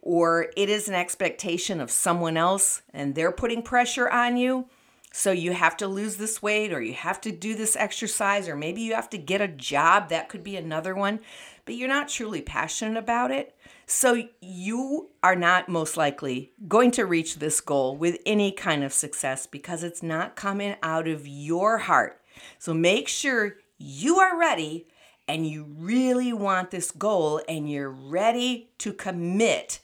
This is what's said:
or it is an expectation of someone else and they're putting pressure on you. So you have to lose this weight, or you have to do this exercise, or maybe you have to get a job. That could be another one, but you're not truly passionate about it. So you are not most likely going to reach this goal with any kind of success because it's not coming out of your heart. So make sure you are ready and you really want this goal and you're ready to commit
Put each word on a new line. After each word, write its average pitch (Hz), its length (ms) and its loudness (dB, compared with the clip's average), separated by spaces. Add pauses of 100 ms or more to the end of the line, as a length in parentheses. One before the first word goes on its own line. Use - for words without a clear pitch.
or 165 520 2
it 196 140 0
is 208 180 0
an 202 60 -4
expectation 175 880 -2
of 123 80 -6
someone 170 480 0
else 185 460 2 (100)
and 139 220 -4
they're 165 160 2
putting 233 320 -2
pressure 247 440 2
on 240 300 2
you. 254 320 0 (420)
So - 200 0
you 180 220 0
have 175 240 2
to 208 100 -4
lose 196 300 -6
this 214 260 -6
weight, 208 280 0
or 151 80 -4
you 113 140 -6
have 185 280 -4
to 220 100 -6
do 196 240 -6
this 214 200 0
exercise, 202 720 -2
or 151 80 -6
maybe 170 260 -6
you 226 120 -2
have - 160 -4
to 214 80 -10
get 180 240 -2
a 202 60 0
job. 160 600 4
That 160 200 -2
could - 140 -14
be 202 120 -10
another 160 380 -6
one, 202 260 -2 (460)
but - 80 -10
you're 247 140 -6
not 285 220 0
truly 220 340 -6
passionate 220 520 -4
about 233 360 -2
it. 269 240 -6 (320)
So 233 400 2 (120)
you 226 680 -6 (140)
are 185 120 6
not 180 320 4
most 165 300 -2
likely 139 540 -2 (160)
going 240 240 6
to 226 160 0
reach 165 320 0
this 151 200 -2
goal 139 380 0
with 170 260 0
any 208 280 4
kind 156 320 0
of 139 100 -4
success 135 540 -4
because 160 340 -10
it's 170 220 -8
not 165 320 -4
coming 202 480 -4
out 160 240 -2
of 151 200 -4
your 170 520 0
heart. 135 420 4 (380)
So 165 160 -4
make 175 320 4
sure 247 500 0 (220)
you 160 400 2
are 370 200 6
ready 165 480 0 (400)
and 160 200 -2
you 151 180 -6 (100)
really 247 580 2
want 190 360 0
this - 220 -6
goal 170 580 2
and 156 200 -4
you're 143 200 -4
ready 220 880 0
to 202 160 -6
commit 185 920 0